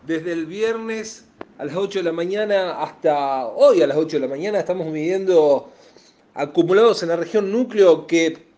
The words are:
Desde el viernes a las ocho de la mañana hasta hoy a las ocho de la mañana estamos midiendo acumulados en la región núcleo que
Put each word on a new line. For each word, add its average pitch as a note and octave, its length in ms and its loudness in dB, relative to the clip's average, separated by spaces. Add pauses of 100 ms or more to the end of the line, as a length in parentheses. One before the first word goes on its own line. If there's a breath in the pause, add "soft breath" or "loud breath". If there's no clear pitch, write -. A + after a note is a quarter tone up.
Desde E3 260 -6
el E3 140 -6
viernes A3 800 -6 (340)
a D3 60 -10
las C#3+ 100 -8
ocho G3 240 -4
de F3+ 40 -4
la E3 80 -2
mañana F#3 680 -2
hasta C#3+ 640 -2
hoy F3 360 4
a C#3+ 60 4
las C#3 100 0
ocho D#3+ 200 -2
de C3+ 40 0
la C3 60 -4
mañana F3 320 -4
estamos F3+ 280 -4
midiendo D#3+ 840 2 (640 soft breath)
acumulados F3 720 2
en E3+ 60 -6
la E3+ 80 0
región G3 340 -2
núcleo G3+ 560 2
que E3 400 0 (100)